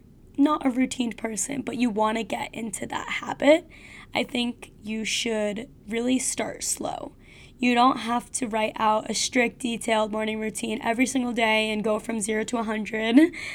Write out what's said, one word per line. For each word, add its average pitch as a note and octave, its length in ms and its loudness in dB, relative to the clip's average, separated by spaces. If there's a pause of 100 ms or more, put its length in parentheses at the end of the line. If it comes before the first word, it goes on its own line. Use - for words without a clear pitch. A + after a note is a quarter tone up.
(380)
not D4+ 260 4
a C4+ 60 4
routine B3 440 0
person, A3 500 -6
but A#3+ 140 -6
you A#3+ 120 2
wanna G#3+ 340 2
get - 300 -6
into A3+ 320 -6
that - 240 -6
habit, - 580 4 (460)
I A#3+ 100 0
think - 480 -4 (120)
you A3 200 -6
should G#3 640 -2 (200)
really A#3+ 320 2
start - 440 -4
slow. - 500 -6 (440)
You B3 160 2
don't A#3+ 240 6
have A#3 360 -4
to B3 140 -4
write G#3+ 280 -2
out G#3+ 340 0
a G#3+ 60 -2
strict, - 420 0
detailed A3 540 0
morning A3 280 -2
routine A3 440 -4
every A#3 240 2
single A#3+ 260 -2
day A3 380 2
and G#3+ 120 -2
go G#3+ 140 2
from A3+ 240 -4
zero G#3+ 220 -2
to A#3 140 -4
a A3+ 60 0
hundred. A3 560 4 (360)